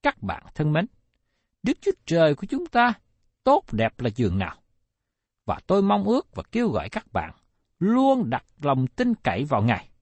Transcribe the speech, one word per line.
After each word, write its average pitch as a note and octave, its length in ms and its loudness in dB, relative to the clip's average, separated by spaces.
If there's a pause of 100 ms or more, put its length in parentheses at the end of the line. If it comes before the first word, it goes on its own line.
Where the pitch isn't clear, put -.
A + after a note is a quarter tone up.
Các C#4 200 -2
bạn - 200 -8 (120)
thân D3+ 180 -2
mến, E3+ 120 0 (760)
Đức - 180 -2
Chúa G4+ 100 0 (140)
Trời D#3 300 4
của - 140 -12
chúng E4+ 160 -6
ta A#3+ 280 2 (500)
tốt C4+ 280 4
đẹp A2 280 -2
là B2 160 -2
giường G2 220 0
nào. F2+ 180 -4 (920)
Và - 220 -4
tôi G3 140 2
mong G3+ 220 0
ước A#3+ 320 -2
và - 160 -10
kêu A#3 180 -2
gọi G2 200 -4
các - 240 -10
bạn D#2+ 180 -4 (480)
luôn B3 500 2
đặt A#2+ 160 -6 (160)
lòng C3 260 0
tin A#3+ 280 -2
cậy G#2 280 -4
vào B2+ 200 0
Ngài. A2+ 260 -2 (120)